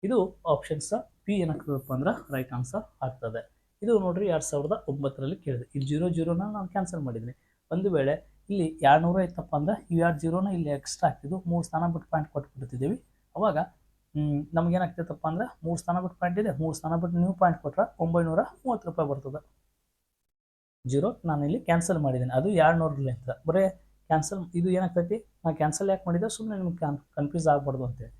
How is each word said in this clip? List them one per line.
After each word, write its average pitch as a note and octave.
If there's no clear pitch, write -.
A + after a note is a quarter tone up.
ಇದು G#3
ಆಪ್ಷನ್ಸ್ D3+
ಪಿ G3+
ಏನಾಗ್ತದಪ್ಪ D3
ಅಂದ್ರೆ C#3+
ರೈಟ್ C3
ಆನ್ಸರ್ B2+
ಆಗ್ತದೆ. A2+
ಇದು A3
ನೋಡ್ರಿ, F#3
ಎರಡ್ D#3+
ಸಾವಿರದ D3
ಒಂಬತ್ತರಲ್ಲಿ C#3
ಕೇಳಿದೆ. B2
ಇಲ್ಲಿ C3+
ಜೀರೋ D#3
ಜೀರೋನ E3+
ನಾವು G3+
ಕ್ಯಾನ್ಸಲ್ F3+
ಮಾಡಿದ್ದೀನಿ. A#2+
ಒಂದು F#3
ವೇಳೆ C#3+
ಇಲ್ಲಿ G3
ಎರಡ್ನೂರ D#3+
ಇತ್ತಪ್ಪ F3
ಅಂದ್ರೆ D#3
ಈ E3
ಎರಡು E3
ಜೀರೋನ E3
ಇಲ್ಲಿ F3
ಎಕ್ಸ್ಟ್ರಾ C#3+
ಆಗ್ತಿದ್ವು, E3+
ಮೂರು E3+
ಸ್ಥಾನ E3+
ಬಿಟ್ಟು E3
ಪಾಯಿಂಟ್ D#3
ಕೊಟ್ಬಿಡ್ತಿದ್ದೀವಿ. C3+
ಅವಾಗ, D#3+
ಹ್ಮ್, D3
ನಮ್ಗೆ E3+
ಏನಾಗ್ತೈತಪ್ಪ E3+
ಅಂದ್ರೆ F3+
ಮೂರು E3
ಸ್ಥಾನ F3
ಬಿಟ್ಟು F3+
ಪಾಯಿಂಟ್ F3
ಇದೆ, G#3
ಮೂರು D#3+
ಸ್ಥಾನ D#3+
ಬಿಟ್ಟು E3+
ನೀವು F3+
ಪಾಯಿಂಟ್ F3+
ಕೊಟ್ರೆ -
ಒಂಬೈನೂರ E3
ಮೂವತ್ತು A#3+
ರೂಪಾಯಿ D#3
ಬರ್ತದೆ. C#3
ಜೀರೋ C#3+
ನಾನು D3
ಇಲ್ಲಿ F3
ಕ್ಯಾನ್ಸಲ್ E3+
ಮಾಡಿದ್ದೀನಿ, B2+
ಅದು C#3
ಎರಡ್ನೂರರಲ್ಲಿ D#3
ಅಂತ -
ಬರೀ F#3+
ಕ್ಯಾನ್ಸಲ್. E3
ಇದು F3
ಏನಾಗ್ತೈತಿ, F3+
ನಾನು D#3+
ಕ್ಯಾನ್ಸಲ್ D3+
ಯಾಕೆ F#3+
ಮಾಡಿದ್ದೆ, F3+
ಸುಮ್ನೆ G#3+
ನಿಮ್ಗೆ F3
ಕನ್-, D3
ಕನ್ಫ್ಯೂಸ್ D3
ಆಗ್ಬಾರ್ದು C#3
ಅಂತೇಳಿ -